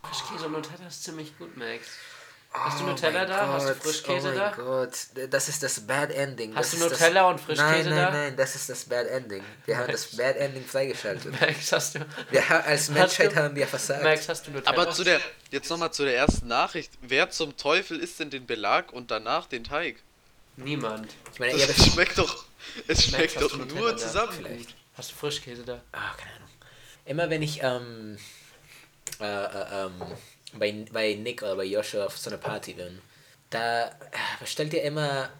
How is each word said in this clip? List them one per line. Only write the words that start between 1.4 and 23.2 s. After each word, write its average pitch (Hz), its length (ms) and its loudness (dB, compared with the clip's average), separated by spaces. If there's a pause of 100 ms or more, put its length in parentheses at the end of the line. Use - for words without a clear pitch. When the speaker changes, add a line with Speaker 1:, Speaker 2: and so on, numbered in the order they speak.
Speaker 1:
Max. 117 320 -8 (640)
Hast 143 260 -2
du 185 40 -2
Speaker 2:
Oh 190 40 0
Speaker 1:
Nutella 160 320 0
Speaker 2:
mein 190 80 0
Speaker 1:
da? 196 200 0
Hast 139 180 2
du 135 60 2
Speaker 2:
Gott, 131 100 -4
Speaker 1:
Frischkäse 143 460 -2
Speaker 2:
oh - 20 0
mein 131 60 -2
Speaker 1:
da? 208 140 2
Speaker 2:
Gott, 127 400 -2 (400)
das 139 180 2
ist - 140 -4
das 127 240 -2
Bad 143 240 2
Ending. 127 440 -2
Speaker 1:
Hast 123 200 2
Speaker 2:
Das 165 60 -2
Speaker 1:
du 170 40 6
Speaker 2:
ist 170 80 4
das 131 80 -2
Speaker 1:
Nutella 180 300 8
und 151 100 -2
Frischkäse 151 300 4
Speaker 2:
Nein, 160 180 6
nein, 151 80 2
Speaker 1:
da? 180 140 6
Speaker 2:
nein, 143 260 -2
das 135 200 2
ist 135 120 -6
das 123 160 -8
Bad 120 220 0
Ending. 113 360 -4 (220)
Wir 113 140 0
haben 123 120 0
das - 220 -4
Speaker 1:
Max. 110 60 -8
Speaker 2:
Bad 131 180 2
Ending 135 300 -2
freigeschaltet. 135 680 -2
Speaker 1:
<laughs> 135 80 -4
Max, 156 320 2
hast - 220 0
du 151 60 -6 (280)
Speaker 2:
Wir 131 180 4
ha-, 165 140 6
als 147 220 2
Speaker 1:
hast - 80 0
Speaker 2:
Menschheit 175 420 6
Speaker 1:
du 151 40 2
Speaker 2:
haben 147 200 2
wir 135 100 2
versagt. 143 380 -2
Speaker 1:
Max, 156 240 4
hast 160 180 -6
du 151 40 -14
Nutella? 135 200 0 (120)
Speaker 3:
Aber 170 80 2
zu 170 120 -2
der... 165 160 6 (320)
jetzt 139 200 -4
nochmal 170 240 -2
zu 143 100 0
der 131 100 2
ersten 131 320 4
Nachricht. 147 540 0
Wer 135 300 2
zum 151 260 -6
Teufel 170 420 0
isst 170 220 -8
denn 156 80 -4
den 131 160 -10
Belag 113 480 0
und 123 180 -10
danach 117 360 -2
den 117 180 -8
Teig? 147 320 -4 (600)
Speaker 1:
Niemand. 120 540 -6 (220)
Speaker 2:
Ich - 80 -16
meine, 123 120 2
Speaker 3:
Das 143 100 4
Speaker 2:
ihr 135 80 6
wisst - 240 8
Speaker 3:
schmeckt 175 240 4
doch, - 260 0 (420)
es 160 120 2
Speaker 1:
Max, - 60 8
Speaker 3:
schmeckt 139 320 2